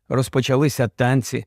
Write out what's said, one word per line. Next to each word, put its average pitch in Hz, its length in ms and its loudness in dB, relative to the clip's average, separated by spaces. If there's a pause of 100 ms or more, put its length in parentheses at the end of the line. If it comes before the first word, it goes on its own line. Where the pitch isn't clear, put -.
розпочалися 131 800 0
танці, 127 580 -2